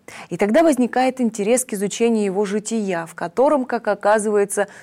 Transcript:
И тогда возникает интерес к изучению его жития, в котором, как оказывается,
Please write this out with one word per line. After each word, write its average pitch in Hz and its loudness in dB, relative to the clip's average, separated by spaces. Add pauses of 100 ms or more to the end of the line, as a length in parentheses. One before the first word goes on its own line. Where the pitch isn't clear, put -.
(300)
И 175 -8
тогда 220 4
возникает 254 2
интерес 226 0
к - -8
изучению 208 0
его 196 -2
жития, 202 -4
в 165 -20
котором, 254 0
как 240 -4
оказывается, 208 0 (160)